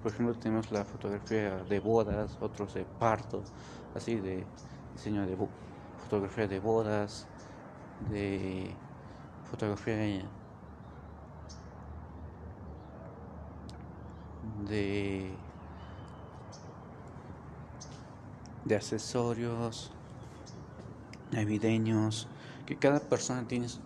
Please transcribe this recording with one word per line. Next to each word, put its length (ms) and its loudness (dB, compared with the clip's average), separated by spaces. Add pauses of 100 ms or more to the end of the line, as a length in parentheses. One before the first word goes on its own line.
Por 80 2
ejemplo, 240 4
tenemos 380 2
la 100 6
fotografía 800 0
de 160 4
bodas, 600 6
otros 320 -2
de 100 -2
parto, 600 4 (520)
así 200 0
de 300 0 (480)
diseño 320 0
de 100 2
bo-, 120 2 (560)
fotografía 420 4
de 140 2
bodas, 720 4 (800)
de 680 0 (760)
fotografía 460 2 (4000)
de, 640 2 (3250)
de 100 8
accesorios, 1160 2 (1400)
navideños, 960 6 (380)
que 100 0
cada 240 8
persona 480 2
tiene 220 2
su 160 -8